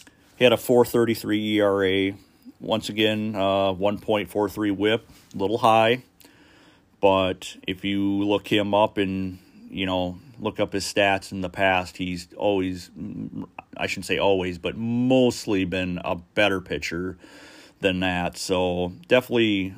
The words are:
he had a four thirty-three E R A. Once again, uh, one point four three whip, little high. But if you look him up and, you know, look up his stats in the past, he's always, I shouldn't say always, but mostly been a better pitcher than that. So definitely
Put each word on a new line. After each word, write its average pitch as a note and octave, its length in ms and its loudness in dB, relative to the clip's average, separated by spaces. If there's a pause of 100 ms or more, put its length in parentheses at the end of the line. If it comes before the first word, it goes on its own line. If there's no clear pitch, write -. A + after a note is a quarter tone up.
(360)
he - 80 2
had B2 80 6
a A2 60 4
four A#2+ 260 4
thirty-three G#2+ 720 0
E G#2 60 4
R G2 240 4
A. G2 300 2 (440)
Once A2 300 -4
again, G#2+ 440 0
uh, G2 380 2
one G2 260 -2
point G#2 320 -2
four G#2 200 0
three G#2 220 -2
whip, G#2+ 360 0 (260)
little G2+ 260 -2
high. A2+ 440 4 (960)
But F#2+ 560 2 (100)
if F#2 200 -6
you G2+ 400 0
look G2+ 220 0
him G2+ 260 0
up G#2+ 240 2
and, F#2+ 420 -4 (300)
you F#2+ 160 -6
know, F2+ 340 -4 (180)
look G#2 220 -6
up G2+ 140 -2
his G2 100 -4
stats G2 480 0
in G2 80 -6
the F#2 100 -6
past, F#2 460 0
he's F2+ 400 -8
always, F#2 560 -2 (840)
I F#2+ 100 -4
shouldn't - 180 -8
say F2+ 120 0
always, F#2 400 0
but F2 180 -6
mostly A#2+ 880 2
been F2+ 400 -2
a F2+ 120 -4
better F#2+ 440 0
pitcher F2 580 -6 (640)
than F#2 220 -4
that. F2 360 -4
So F2+ 540 -4 (160)
definitely A2 720 0